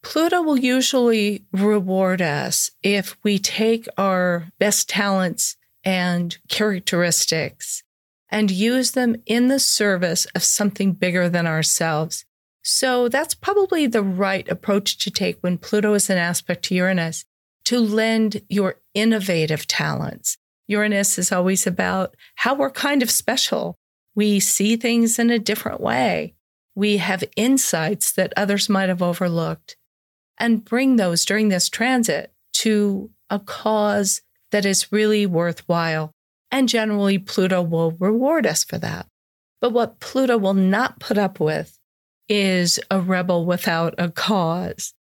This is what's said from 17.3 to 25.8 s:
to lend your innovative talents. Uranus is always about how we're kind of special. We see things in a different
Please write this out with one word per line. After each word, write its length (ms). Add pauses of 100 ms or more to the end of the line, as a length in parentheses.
to 140
lend 680
your 320 (140)
innovative 720
talents. 720 (300)
Uranus 480
is 140
always 340
about 520 (180)
how 200
we're 180
kind 320
of 60
special. 640 (400)
We 240
see 360
things 400
in 140
a 80
different 420